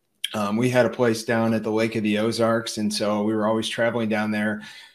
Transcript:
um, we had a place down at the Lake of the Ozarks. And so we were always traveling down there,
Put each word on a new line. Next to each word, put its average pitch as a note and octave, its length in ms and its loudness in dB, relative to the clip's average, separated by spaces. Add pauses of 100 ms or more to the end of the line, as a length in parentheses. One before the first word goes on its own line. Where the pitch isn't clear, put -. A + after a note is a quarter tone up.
(340)
um, G#2 220 -2
we B2 140 2
had B2 160 6
a A2 40 0
place A#2 340 0
down A2+ 280 2
at A2 120 0
the A2 80 -2
Lake A2+ 240 0
of G#2+ 80 0
the G#2 140 2
Ozarks. A2+ 600 0
And G#2+ 140 0
so G#2 320 0
we A2 100 0
were G#2+ 120 0
always A2 220 0
traveling A#2 400 0
down G#2+ 220 0
there, G#2+ 320 -2 (320)